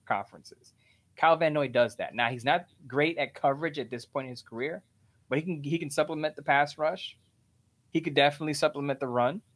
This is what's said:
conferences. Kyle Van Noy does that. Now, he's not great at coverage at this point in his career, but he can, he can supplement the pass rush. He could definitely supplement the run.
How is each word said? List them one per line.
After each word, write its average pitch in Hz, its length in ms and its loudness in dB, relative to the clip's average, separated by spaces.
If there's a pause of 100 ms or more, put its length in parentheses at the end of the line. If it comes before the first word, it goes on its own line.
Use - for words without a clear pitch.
conferences. - 640 -8 (440)
Kyle 165 180 6
Van 160 180 2
Noy 147 140 2
does 120 300 2
that. 90 180 -6
Now, 117 140 2
he's 123 160 -6
not 170 200 2 (220)
great 147 300 0
at 139 180 -4
coverage 151 420 0
at 117 120 -6
this 117 160 -8
point 135 200 -8
in 127 40 -12
his 123 120 -14
career, 143 400 -8 (460)
but 127 100 0
he 156 60 0
can, 165 200 -6
he 147 140 -2
can 165 120 -6
supplement 156 460 -2
the 147 80 -14
pass 143 340 2
rush. 156 400 -4 (760)
He 165 100 0
could 160 120 -6
definitely 147 400 2
supplement 143 460 -2
the 139 80 -4
run. 123 340 0 (140)